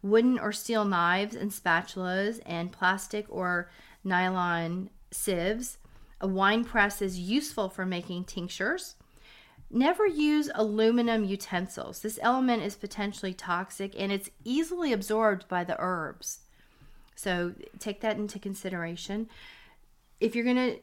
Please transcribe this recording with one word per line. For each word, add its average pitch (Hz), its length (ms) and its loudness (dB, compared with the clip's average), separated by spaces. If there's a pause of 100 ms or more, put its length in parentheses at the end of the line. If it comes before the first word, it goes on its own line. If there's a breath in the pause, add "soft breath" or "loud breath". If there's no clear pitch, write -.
wooden 233 380 6
or 208 100 0
steel 214 340 0
knives 190 520 2
and 202 140 -4
spatulas, 185 920 0
and 170 280 -6
plastic 208 560 0
or 180 420 -2 (320 loud breath)
nylon 180 880 0 (220)
sieves. 208 640 -2 (420 soft breath)
A 190 60 -2
wine 196 380 4
press 208 360 2
is 185 180 -2
useful 208 500 -2
for 190 180 -6
making 180 380 -4
tinctures. 196 720 -6 (760 loud breath)
Never 330 360 4
use 302 480 4
aluminum 220 680 4
utensils. 190 760 -4
This 214 220 -6
element 254 400 4
is 202 140 -6
potentially 202 580 -6
toxic 190 640 -6
and 196 140 -2
it's 196 180 -6 (140)
easily 320 480 0
absorbed 214 560 2
by 175 160 0
the 175 140 -4
herbs. - 600 -4 (720 soft breath)
So 180 400 -2 (240)
take 202 220 -6
that 214 160 0
into 208 240 -6
consideration. 190 880 -6 (920 loud breath)
If 226 160 2
you're 233 100 0
gonna 247 380 2